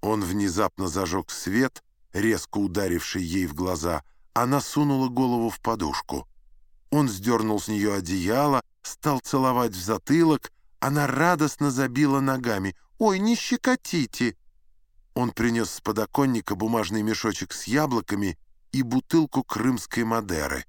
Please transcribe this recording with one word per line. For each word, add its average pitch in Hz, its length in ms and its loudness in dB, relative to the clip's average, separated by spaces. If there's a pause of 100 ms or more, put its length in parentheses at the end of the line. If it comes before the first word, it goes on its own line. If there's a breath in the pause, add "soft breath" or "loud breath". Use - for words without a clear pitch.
Он 104 220 0
внезапно 92 640 -2
зажег 87 440 -2
свет, 117 520 -2 (280)
резко 104 460 -2
ударивший 92 680 -2
ей 87 220 -2
в 76 80 -6
глаза. 85 500 -2 (300)
Она 127 280 2
сунула 139 460 0
голову 120 420 0
в - 120 -10
подушку. 73 680 -4 (640)
Он 143 180 2
сдернул 110 540 0
с - 80 -10
нее 104 240 0
одеяло, 101 680 0 (200)
стал - 380 -2
целовать 123 540 0
в 92 80 -10
затылок. 135 680 2 (300)
Она 143 260 0
радостно 147 640 2
забила 135 480 2
ногами. 120 560 0 (220)
«Ой, 202 220 2
не 226 160 4
щекотите!» 135 1000 -2 (800)
Он 123 180 0
принес 117 400 0
с - 100 -14
подоконника 110 720 0
бумажный 110 480 0
мешочек 104 500 -2
с - 100 -10
яблоками 107 720 0 (340)
и 135 120 0
бутылку 135 600 2
крымской 117 600 -2
Мадеры. 87 640 -2